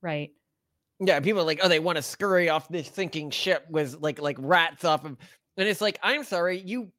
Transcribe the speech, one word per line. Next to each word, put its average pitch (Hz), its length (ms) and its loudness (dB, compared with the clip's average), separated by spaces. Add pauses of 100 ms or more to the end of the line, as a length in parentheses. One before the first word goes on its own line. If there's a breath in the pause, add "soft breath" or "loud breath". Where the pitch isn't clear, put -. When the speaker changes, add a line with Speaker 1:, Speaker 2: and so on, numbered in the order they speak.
Speaker 1:
right? 151 300 -6 (680)
Speaker 2:
Yeah, 185 200 4
people 196 220 0
are 160 40 2
like, 160 180 0
"Oh, 185 60 6
they 160 100 6
wanna 165 220 0
scurry 180 480 2
off 156 180 0
this 165 220 -6
sinking 156 400 -6
ship 165 400 0
with, 151 320 -2
like, 151 180 -2
like 147 200 -2
rats 165 440 2
off 156 220 0
of," 143 120 -12 (380 loud breath)
and 190 140 0
it's 196 100 -2
like, 208 240 0
"I'm 262 220 0
sorry, 180 360 0
you 202 380 -8